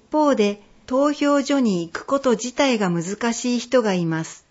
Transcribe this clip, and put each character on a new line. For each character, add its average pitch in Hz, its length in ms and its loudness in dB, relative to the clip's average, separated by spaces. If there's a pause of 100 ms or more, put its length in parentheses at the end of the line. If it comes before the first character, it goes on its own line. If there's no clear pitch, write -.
(120)
方 302 220 2
で、 208 280 0 (240)
投 277 260 2
票 285 300 2
所 277 160 0
に 202 240 0
行 165 100 -10
く - 140 -10
こ 269 140 0
と 254 120 0
自 240 200 -4
体 262 260 0
が 196 120 0
難 185 420 -2
し 247 240 -2
い - 20 -2
人 247 240 2
が 208 120 0
い 175 120 0
ま 160 160 -2
す。 - 280 -14